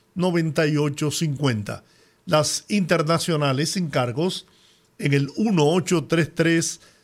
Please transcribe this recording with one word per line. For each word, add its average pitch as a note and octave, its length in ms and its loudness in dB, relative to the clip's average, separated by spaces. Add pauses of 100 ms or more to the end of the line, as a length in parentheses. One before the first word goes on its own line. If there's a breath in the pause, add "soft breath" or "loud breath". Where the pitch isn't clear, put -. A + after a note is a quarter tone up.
(140 soft breath)
noventa E3+ 520 0
y D3+ 100 0
ocho D3 340 0
cincuenta. C3 720 -2 (440 soft breath)
Las - 420 0
internacionales D#3+ 1040 0
sin F3+ 160 -4
cargos C3+ 580 -2 (520 soft breath)
en D3 160 0
el C#3 240 0
uno G3+ 280 2
ocho E3+ 380 0
tres E3+ 300 0
tres, E3 480 0 (220 soft breath)